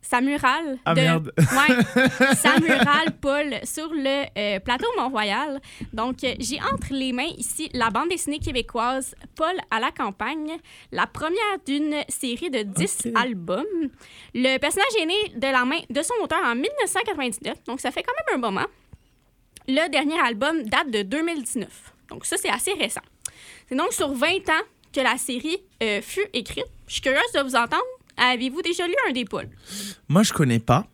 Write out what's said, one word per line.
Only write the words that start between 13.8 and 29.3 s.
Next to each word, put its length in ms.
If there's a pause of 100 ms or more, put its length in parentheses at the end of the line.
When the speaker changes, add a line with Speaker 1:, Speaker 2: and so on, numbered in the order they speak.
Speaker 1:
Le 240
personnage 300 (120)
est 60
né 300
de 160
la 120
main 160 (100)
de 120
son 120 (100)
auteur 200
en 120
mille 160 (100)
neuf 80
cent 160
quatre-vingt-dix-neuf, 640
donc 120
ça 120
fait 120
quand 100 (180)
même 120
un 40
moment. 200 (1000)
Le 240
dernier 340
album 380
date 280
de 120
deux 200
mille 200
dix-neuf. 500 (160)
Donc 160
ça, 160
c'est 80
assez 240
récent. 280 (680)
C'est 80
donc 180
sur 200
vingt 360
ans 160 (260)
que 100
la 160
série, 400 (260)
euh, 180
fut 320
écrite. 320 (220)
Je 60
suis 80
curieuse 200 (140)
de 60
vous 140
entendre. 280 (340)
Avez-vous 440
déjà 240
lu 100 (120)
un 60
des 100
Pauls ? 240 (600)